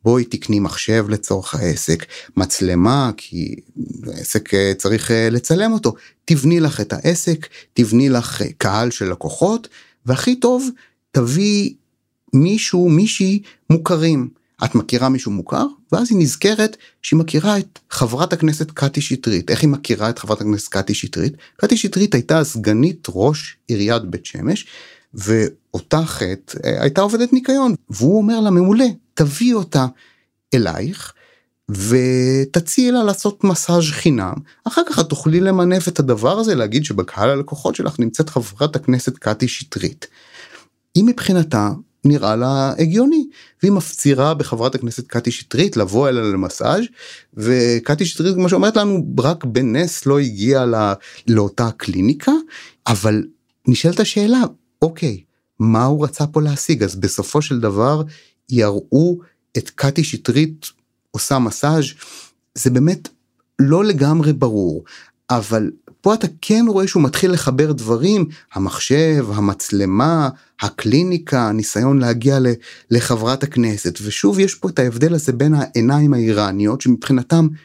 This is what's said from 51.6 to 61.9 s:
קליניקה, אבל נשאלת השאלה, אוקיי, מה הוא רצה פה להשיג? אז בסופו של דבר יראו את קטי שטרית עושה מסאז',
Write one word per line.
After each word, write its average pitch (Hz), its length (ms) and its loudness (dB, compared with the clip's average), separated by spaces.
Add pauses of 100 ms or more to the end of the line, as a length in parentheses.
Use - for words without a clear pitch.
קליניקה, 98 540 0 (560)
אבל 107 360 0 (440)
נשאלת 160 320 2
השאלה, 214 420 2 (400)
אוקיי, 156 400 -2 (380)
מה 113 260 4
הוא 147 180 2
רצה 147 240 -4
פה 151 140 -2
להשיג? 143 420 -2
אז 90 120 -4
בסופו 98 460 -2
של 135 180 -2
דבר 113 420 0 (480)
יראו 127 680 2 (400)
את - 120 -6
קטי 139 340 -2
שטרית 151 640 -2 (460)
עושה - 280 -2
מסאז', 143 460 0 (720)